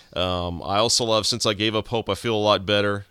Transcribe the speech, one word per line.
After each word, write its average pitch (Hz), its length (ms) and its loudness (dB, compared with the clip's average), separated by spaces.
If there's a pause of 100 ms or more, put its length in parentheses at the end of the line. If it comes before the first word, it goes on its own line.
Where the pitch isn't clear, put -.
(140)
Um, 87 500 -4
I 98 140 0
also 117 260 2
love 110 220 2
Since 117 180 -2
I 110 100 2
Gave 107 220 -2
Up 104 120 -4
Hope, 113 200 -4
I 98 60 -2
Feel 113 220 -2
a - 20 0
Lot 104 280 2
Better, 101 440 0